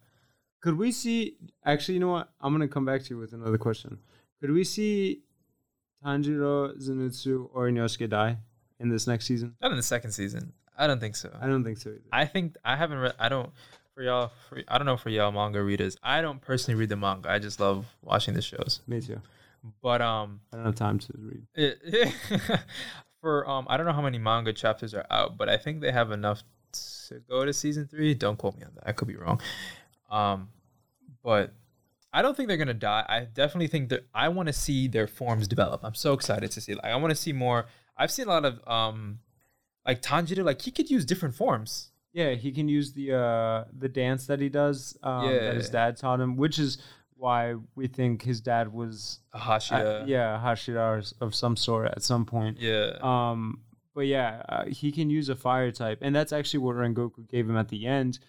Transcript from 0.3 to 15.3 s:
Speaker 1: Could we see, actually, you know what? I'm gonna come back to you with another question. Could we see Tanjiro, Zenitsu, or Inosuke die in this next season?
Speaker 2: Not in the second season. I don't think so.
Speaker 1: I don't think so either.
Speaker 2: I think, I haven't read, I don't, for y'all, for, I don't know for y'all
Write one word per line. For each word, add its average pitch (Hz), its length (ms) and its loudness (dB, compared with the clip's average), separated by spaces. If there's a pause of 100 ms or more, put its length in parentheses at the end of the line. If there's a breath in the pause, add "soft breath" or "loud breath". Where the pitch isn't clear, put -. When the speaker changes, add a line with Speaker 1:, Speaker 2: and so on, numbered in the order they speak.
Speaker 1:
Could 165 160 0
we 220 140 2
see, 233 460 0 (280)
actually, 147 300 2
you 180 60 2
know 180 100 2
what? 170 300 -2
I'm 139 120 0
gonna 156 140 2
come 143 180 -2
back 131 200 0
to - 60 -12
you 123 80 -8
with 113 140 -12
another 113 240 0
question. 110 440 -2 (400 soft breath)
Could 143 100 -2
we 175 140 4
see 202 580 0 (840)
Tanjiro, 143 760 0
Zenitsu, 131 720 -2
or 123 160 2
Inosuke 117 400 0
die 110 300 2 (420)
in 120 80 0
this 113 180 0
next 117 200 0
season? 120 340 -2
Speaker 2:
Not 262 100 0
in 180 60 0
the 123 60 -2
second 117 300 -2
season. 101 400 -6 (240)
I 143 100 2
don't 135 140 2
think 107 160 -6
so. - 240 -12
Speaker 1:
I 120 60 -4
don't 135 180 2
think 110 140 -6
so - 120 -12
either. 107 120 -14 (100)
Speaker 2:
I 131 120 4
think, 165 400 -2
I 123 120 0
haven't 151 220 -2
read, 127 200 0
I 113 100 2
don't, 127 220 -2 (440 loud breath)
for 135 80 -12
y'all, 123 280 0 (180)
for, - 200 -12
I 120 100 2
don't 143 80 -2
know 131 100 4
for - 140 -6
y'all 104 220 4